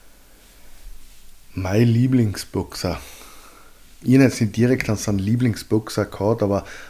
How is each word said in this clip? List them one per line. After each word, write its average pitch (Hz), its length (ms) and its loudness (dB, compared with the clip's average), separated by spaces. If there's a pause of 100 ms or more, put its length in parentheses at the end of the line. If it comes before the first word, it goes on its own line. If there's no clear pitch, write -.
(1500)
Mein 95 320 2
Lieblingsboxer. 113 1120 0 (1040)
Ich 123 120 4
hab 135 80 8
jetzt 123 180 2
nicht 104 160 0
direkt 123 340 2
an 104 60 0
so - 140 -4
einen 101 100 0
Lieblingsboxer 107 880 -2
gehabt, 104 360 -2
aber 98 220 0 (260)